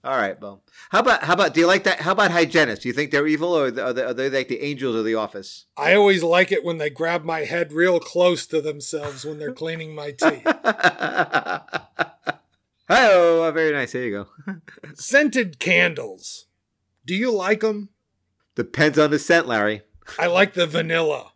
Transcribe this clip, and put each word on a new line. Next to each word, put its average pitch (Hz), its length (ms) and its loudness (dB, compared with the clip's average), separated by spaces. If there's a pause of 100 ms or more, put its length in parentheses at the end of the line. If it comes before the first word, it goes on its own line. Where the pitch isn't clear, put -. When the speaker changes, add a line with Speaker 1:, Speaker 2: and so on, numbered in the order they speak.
Speaker 1:
All 131 140 -2
right, 101 240 -2
well, 98 220 -16 (260)
how 190 100 0
about, 226 220 2
how 156 120 2
about, 175 200 2
do 160 60 2
you 170 80 6
like 190 160 4
that? 185 180 0
How 175 120 0
about 196 180 2
hygienists? 156 500 2
Do 120 80 -6
you 120 40 -4
think 143 180 -4
they're 147 160 2
evil, 156 280 0
or 143 120 2
are 123 260 -4
they, 127 80 -2
are 123 140 -2
they 131 160 -2
like 131 160 -2
the 120 180 -6
angels 131 300 -4
of 113 100 -2
the 113 80 0
office? 104 520 -8 (120)
Speaker 2:
I 151 160 4
always 196 300 4
like 180 280 2
it 180 140 -2
when 165 140 -4
they 151 100 -2
grab 165 340 -4
my 160 180 -4
head 151 300 -4
real 170 280 2
close 175 480 0
to 160 140 -2
themselves 147 600 -8
when 151 140 -10
they're 151 160 -8
cleaning 160 400 -10
my 147 160 -12
teeth. 143 340 -2
<laughs> - 20 -4
Speaker 1:
Hi-oh, - 1160 -2 (1900)
very 160 180 0
nice. 135 200 -4
There 127 120 -4
you 101 220 -6 (220)
go. 196 80 -8 (180)
<laughs> 151 220 -20
Speaker 2:
Scented 254 640 0
candles. 170 880 -2 (580)
Do 175 80 -6
you 233 180 -2
like 208 320 0
'em? 208 260 -2 (680)
Speaker 1:
Depends 147 420 0
on 151 140 4
the 147 80 2
scent, 170 280 2
Larry. 107 360 0 (340)
Speaker 2:
I 165 80 0
like 190 300 2
the 175 100 2
vanilla. 160 720 -4